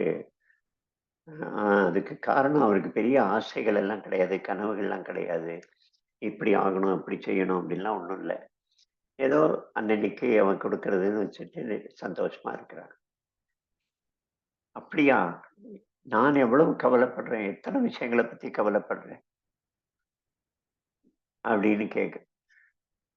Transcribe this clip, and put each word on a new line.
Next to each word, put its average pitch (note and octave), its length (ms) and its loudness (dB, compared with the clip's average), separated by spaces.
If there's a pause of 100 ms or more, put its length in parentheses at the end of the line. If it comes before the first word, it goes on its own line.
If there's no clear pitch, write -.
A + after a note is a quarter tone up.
(1400)
"ஆ, G#2 420 2
அதுக்கு F2+ 340 -2
காரணம் C#3 440 2
அவருக்கு G2+ 280 2
பெரிய A#2+ 320 2
ஆசைகள் G#2 520 -2
எல்லாம் G2+ 280 -2
கிடையாது, F#2 340 0
கனவுகள்லாம் G2 640 -4
கிடையாது, F2 560 -6 (640)
இப்படி G#2 320 0
ஆகணும், F#2+ 420 2
அப்படி F#2+ 200 -6
செய்யணும் F#2 420 0
அப்படின்லாம் F2 400 -4
ஒண்ணும் F2+ 200 -8
இல்ல, - 320 -8 (640)
ஏதோ D3 600 2
அன்னன்னைக்கு G#2+ 640 0
அவன் G2 180 4
கொடுக்கறதுன்னு G2+ 640 -2
வச்சுட்டு - 680 -8 (120)
சந்தோஷமா - 520 -6
இருக்கிறான்." - 420 -16 (1800)
"அப்படியா? C3+ 460 4 (840)
நான் B2+ 320 2
எவ்வளவு C#3 380 6
கவலைப்படுறேன், A#2+ 760 0
எத்தனை - 340 -4
விஷயங்களை A#2+ 440 0
பத்தி A#2 260 -12
கவலைப்படுறேன்" G#2 720 -2 (2250)
அப்படின்னு G#2+ 400 2
கேக்கு. F#2+ 320 -4 (960)